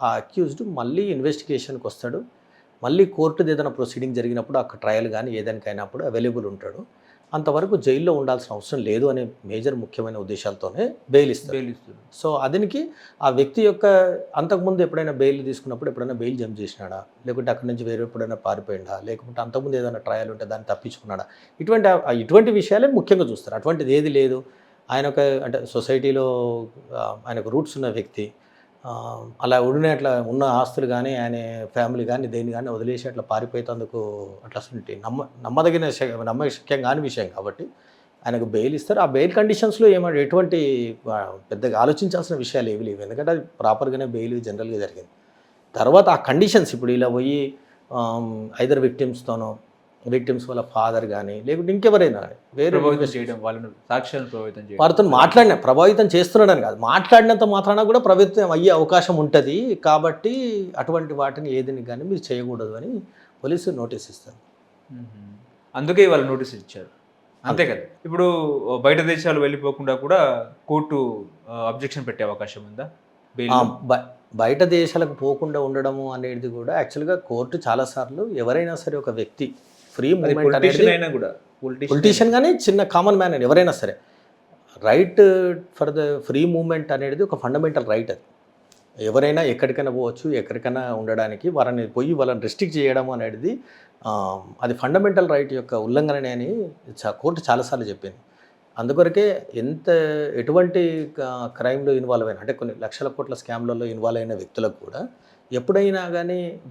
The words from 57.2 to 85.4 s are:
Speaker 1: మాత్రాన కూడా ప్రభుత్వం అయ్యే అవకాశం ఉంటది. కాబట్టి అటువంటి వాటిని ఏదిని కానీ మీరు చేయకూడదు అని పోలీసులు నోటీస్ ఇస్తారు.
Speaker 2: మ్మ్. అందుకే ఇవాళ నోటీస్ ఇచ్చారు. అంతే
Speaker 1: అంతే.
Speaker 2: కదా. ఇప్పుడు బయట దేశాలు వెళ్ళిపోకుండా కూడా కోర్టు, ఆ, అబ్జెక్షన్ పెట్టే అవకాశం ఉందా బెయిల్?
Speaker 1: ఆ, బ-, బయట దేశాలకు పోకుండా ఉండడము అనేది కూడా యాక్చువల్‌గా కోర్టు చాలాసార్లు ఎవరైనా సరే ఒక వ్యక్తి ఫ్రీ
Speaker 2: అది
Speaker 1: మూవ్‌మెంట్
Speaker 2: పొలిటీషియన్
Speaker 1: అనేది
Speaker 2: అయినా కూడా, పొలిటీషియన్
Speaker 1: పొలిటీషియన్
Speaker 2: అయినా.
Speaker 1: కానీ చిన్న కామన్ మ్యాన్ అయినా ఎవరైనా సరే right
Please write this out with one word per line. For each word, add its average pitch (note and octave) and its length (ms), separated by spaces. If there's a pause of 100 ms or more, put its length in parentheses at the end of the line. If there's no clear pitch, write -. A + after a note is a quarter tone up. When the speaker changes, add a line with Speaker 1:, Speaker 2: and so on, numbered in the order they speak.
Speaker 1:
మాత్రాన G3+ 380
కూడా A3 160
ప్రభుత్వం G3 520
అయ్యే E3+ 200
అవకాశం E3+ 460
ఉంటది. D3+ 580
కాబట్టి D#3 580 (460)
అటువంటి D#3+ 360
వాటిని C#3 380
ఏదిని C3 320
కానీ B2+ 200
మీరు F#3 280
చేయకూడదు A#2+ 400
అని F#3+ 280 (440)
పోలీసులు F3 320
నోటీస్ A#2 340
ఇస్తారు. - 260 (580)
Speaker 2:
మ్మ్. A#2+ 120 (720)
అందుకే F3 280
ఇవాళ E3 160
నోటీస్ C3 340
ఇచ్చారు. F#2+ 460 (440)
అంతే D3 180
Speaker 1:
అంతే. B2 140
Speaker 2:
కదా. - 100 (180)
ఇప్పుడు F3 220 (500)
బయట C#3 240
దేశాలు D#3+ 400
వెళ్ళిపోకుండా C#3 540
కూడా C3+ 520 (220)
కోర్టు, C#3 580 (220)
ఆ, A2+ 200
అబ్జెక్షన్ B2+ 380
పెట్టే A2+ 180
అవకాశం G#2 400
ఉందా A2+ 260 (460)
బెయిల్? A#2+ 160
Speaker 1:
ఆ, B2+ 100
బ-, B2 420 (300)
బయట A#2 280
దేశాలకు E3+ 520
పోకుండా C#3+ 460
ఉండడము C3+ 520
అనేది B2+ 360
కూడా A#2+ 260
యాక్చువల్‌గా D#3 400
కోర్టు B2+ 440 (100)
చాలాసార్లు C3 640
ఎవరైనా D3 400
సరే D3+ 220
ఒక C3 140
వ్యక్తి B2+ 440 (400)
ఫ్రీ B2 140
Speaker 2:
అది F3+ 80
Speaker 1:
మూవ్‌మెంట్ D3+ 260
Speaker 2:
పొలిటీషియన్ C#3+ 460
Speaker 1:
అనేది E3+ 160
Speaker 2:
అయినా D#3 80
కూడా, A2+ 220 (300)
పొలిటీషియన్ C3 260
Speaker 1:
పొలిటీషియన్ G#3 440
Speaker 2:
అయినా. C4+ 140
Speaker 1:
కానీ F4+ 100
చిన్న G3+ 240
కామన్ F#3+ 340
మ్యాన్ F3+ 160
అయినా C3 120
ఎవరైనా D#3+ 280
సరే G2 240 (880)
right E3+ 320 (640)